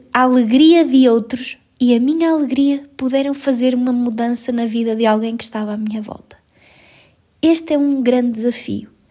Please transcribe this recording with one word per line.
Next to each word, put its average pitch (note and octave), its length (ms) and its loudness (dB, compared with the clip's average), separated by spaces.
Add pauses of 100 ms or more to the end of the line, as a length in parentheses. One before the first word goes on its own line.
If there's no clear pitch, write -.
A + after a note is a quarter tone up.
(140)
a B3 80 2
alegria B3+ 640 4
de C4 240 4
outros A#3 480 -2 (220)
e A#3+ 160 4
a A#3 40 2
minha D#4+ 320 0
alegria C#4 680 0
puderam C4+ 360 -2
fazer B3+ 420 0
uma B3 160 0
mudança A#3+ 600 -2
na A#3 140 -2
vida A3+ 300 -2
de A3+ 100 -2
alguém A3 320 0
que - 60 -10
estava G#3+ 300 -8
à G#3+ 40 -8
minha G#3+ 240 -6
volta. - 360 -18 (1040)
Este E4 320 0
é D4 40 2
um C#4+ 240 0
grande B3 300 2
desafio. A3 580 -6 (220)